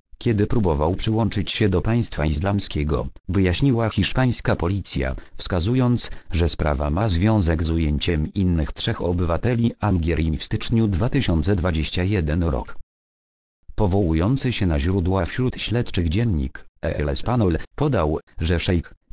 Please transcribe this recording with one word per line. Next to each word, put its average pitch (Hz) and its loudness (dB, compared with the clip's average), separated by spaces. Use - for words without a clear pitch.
kiedy 107 2
próbował 87 2
przyłączyć 107 0
się 104 2
do 90 2
Państwa 87 0
Islamskiego, 76 0
wyjaśniła 107 2
hiszpańska 117 0
policja, 85 -2
wskazując, 120 0
że 82 2
sprawa 73 0
ma 101 0
związek 85 2
z 80 -2
ujęciem 78 0
innych 87 0
trzech - -4
obywateli 92 0
Algierii 80 0
w - -8
styczniu 113 0
dwa 98 0
tysiące 90 2
dwadzieścia 85 -2
jeden 87 0
rok. 71 -4
Powołujący 98 2
się 101 -2
na 78 2
źródła 92 0
wśród 123 -4
śledczych 107 -2
dziennik 85 -2
El 78 -2
Español 92 0
podał, 92 0
że 82 0
szejk - -2